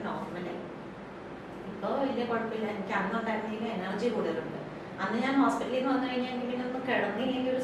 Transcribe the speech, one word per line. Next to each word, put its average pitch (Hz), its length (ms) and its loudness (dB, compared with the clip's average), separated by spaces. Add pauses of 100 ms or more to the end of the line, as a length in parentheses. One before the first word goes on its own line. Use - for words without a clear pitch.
നോർമലായി. - 540 -4 (1120)
ഇപ്പൊ - 160 -4
വലിയ 240 380 2
കുഴപ്പമില്ല. 220 500 0
എനിക്ക് 196 260 -2
അന്നുണ്ടായിരുന്നെങ്കിൽ 220 760 0
എനർജി 202 380 0
കൂടുതലുണ്ട്. - 440 0 (440)
അന്ന് 220 220 0
ഞാൻ 269 180 4
ഹോസ്പിറ്റലിൽ 233 360 4
നിന്ന് 269 140 4
വന്നു 262 160 2
കഴിഞ്ഞാൽ 247 240 0
എനിക്ക് 240 180 -2
പിന്നെ 247 160 -2
ഒന്ന് 262 200 -2
കിടന്നില്ലെങ്കിൽ 247 680 2
ഒരു 254 80 2